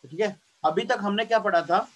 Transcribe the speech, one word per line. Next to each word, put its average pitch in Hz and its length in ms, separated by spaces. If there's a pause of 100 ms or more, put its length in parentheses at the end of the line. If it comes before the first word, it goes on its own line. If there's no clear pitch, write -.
तो 127 60
ठीक 156 120
है, 208 200 (260)
अभी 175 200
तक 247 140
हमने 202 260
क्या 220 140
पढ़ा 175 220
था 170 180 (160)